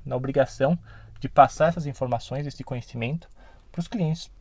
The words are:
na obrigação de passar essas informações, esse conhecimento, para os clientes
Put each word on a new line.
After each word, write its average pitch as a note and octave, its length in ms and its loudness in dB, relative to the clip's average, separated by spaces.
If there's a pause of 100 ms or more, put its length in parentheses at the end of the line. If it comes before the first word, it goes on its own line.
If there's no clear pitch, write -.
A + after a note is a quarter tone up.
na B2+ 120 -4
obrigação C3+ 600 2 (400)
de C#3 100 -6
passar D3 400 6
essas E3 180 -2
informações, C3 600 -4
esse C3+ 160 -10
conhecimento, B2 640 -6 (440)
para - 80 -4
os E3+ 80 -6
clientes E3 420 -2 (100)